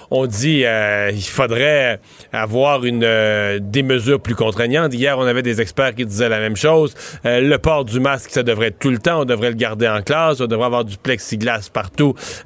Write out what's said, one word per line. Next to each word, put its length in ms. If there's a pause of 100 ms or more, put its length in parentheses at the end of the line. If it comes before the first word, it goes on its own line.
(100)
On 160
dit, 400
euh, 440
il 120
faudrait 800 (340)
avoir 500
une, 180
euh, 560
des 240
mesures 380
plus 140
contraignantes. 580
Hier, 260
on 40
avait 180
des 220
experts 320
qui 100
disaient 240
la 100
même 160
chose. 400 (300)
Euh, 160
le 160
port 300
du 120
masque, 320
ça 120
devrait 240
être 120
tout 120
le 80
temps. 240
On 20
devrait 240
le 80
garder 320
en 140
classe. 400
On 40
devrait 200
avoir 180
du 140
plexiglas 720
partout, 420 (320)